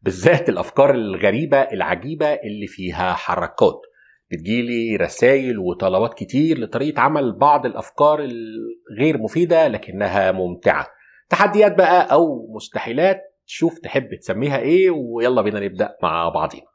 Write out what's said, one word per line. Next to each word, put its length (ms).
بالذات 460
الأفكار 420
الغريبة 680
العجيبة 680
اللي 400
فيها 480
حركات. 640
بتجيلي 680
رسايل 640
وطلبات 560
كتير 440
لطريقة 420
عمل 380
بعض 280
الأفكار 540
الغير 1000
مفيدة 500
لكنها 640
ممتعة، 540
تحديات 460
بقى 380
أو 420
مستحيلات، 680
شوف 320
تحب 420
تسميها 380
إيه، 320
ويلا 520
بينا 180
نبدأ 420
مع 260
بعضينا. 460